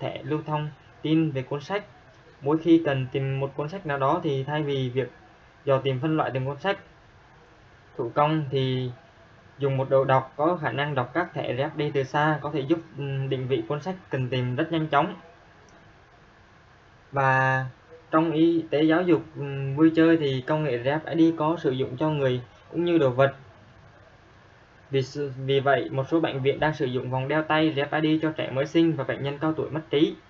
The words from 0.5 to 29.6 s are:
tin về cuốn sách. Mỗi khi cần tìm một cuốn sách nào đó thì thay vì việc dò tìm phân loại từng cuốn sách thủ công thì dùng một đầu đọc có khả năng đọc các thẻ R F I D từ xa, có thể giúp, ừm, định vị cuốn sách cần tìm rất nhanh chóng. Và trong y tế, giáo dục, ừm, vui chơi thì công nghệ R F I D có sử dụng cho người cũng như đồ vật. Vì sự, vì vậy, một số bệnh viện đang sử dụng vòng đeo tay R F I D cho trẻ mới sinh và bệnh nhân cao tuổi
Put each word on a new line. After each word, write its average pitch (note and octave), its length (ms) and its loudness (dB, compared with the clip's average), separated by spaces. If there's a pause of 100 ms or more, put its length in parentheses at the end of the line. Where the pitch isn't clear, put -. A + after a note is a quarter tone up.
tin D#3 280 2
về C3 120 -4
cuốn C#3+ 180 -6
sách. G3+ 240 -6 (560)
Mỗi D3 180 2
khi E3 260 6
cần C3 280 0
tìm C3+ 280 -2
một C3+ 160 -6
cuốn D3 120 -4
sách F#3 180 -10
nào C#3+ 120 -2
đó C#3+ 260 2
thì C3+ 200 -2
thay D3+ 180 -4
vì C3+ 320 -2
việc B2+ 160 -2 (540)
dò C3+ 140 2
tìm C3 220 -2
phân D#3 160 0
loại B2 180 0
từng C3 120 -2
cuốn C#3 120 -6
sách G3 200 -2 (1160)
thủ A#2+ 180 -4
công D3+ 360 2
thì C3 400 0 (680)
dùng C3+ 180 -2
một C3 140 -2
đầu C3+ 140 6
đọc C3 320 2
có E3 260 2
khả B2+ 100 -2
năng C#3+ 220 -2
đọc B2 200 -2
các F3 200 -4
thẻ B2+ 220 -4
R B2 40 -2
F D3 160 -2
I D3 140 -2
D C3+ 40 -10
từ C#3+ 80 2
xa, D3+ 380 0
có D3 140 -8
thể D3+ 60 -2
giúp, C#3+ 180 0 (200)
ừm, C3+ 300 -4
định C3 200 -4
vị B2 200 0
cuốn D3 140 -4
sách F#3 120 -6 (160)
cần C3 180 -2
tìm B2 280 -2
rất D#3+ 160 -2
nhanh D#3+ 140 0
chóng. D#3 280 2 (2000)
Và C3 540 2 (440)
trong D#3+ 220 2
y E3 380 4
tế, C#3+ 120 2
giáo D#3+ 200 4
dục, E3+ 200 2 (140)
ừm, C#3 400 -6
vui D#3+ 200 6
chơi E3 200 6
thì C3+ 300 0
công D#3 180 0
nghệ B2 140 -2
R A#2+ 80 -4
F D3 140 0 (160)
I E3 160 6
D D#3+ 60 -6
có D#3 200 0
sử D#3 120 0
dụng C3 260 -4
cho D#3 140 0
người C3+ 300 0 (300)
cũng E3+ 140 -2
như F3 140 4
đồ C#3 120 4
vật. C3+ 240 2 (1600)
Vì C3+ 120 0
sự, C#3 300 -6 (140)
vì C3+ 140 2
vậy, B2+ 300 2
một C3 180 -4
số E3 120 2
bệnh C3+ 220 -2
viện C3+ 180 0
đang D3+ 140 2
sử C#3+ 120 -4
dụng B2 240 -4
vòng C3 180 -4
đeo D3+ 140 0
tay D#3 340 2
R - 20 -2
F D3 240 -2
I D#3 160 4
D D#3+ 40 -2
cho D#3 80 0
trẻ - 200 -6
mới C3+ 160 -2
sinh E3 300 4
và C3+ 80 -2
bệnh B2 180 -4
nhân C#3 160 -4
cao D#3 180 0
tuổi C3+ 140 -4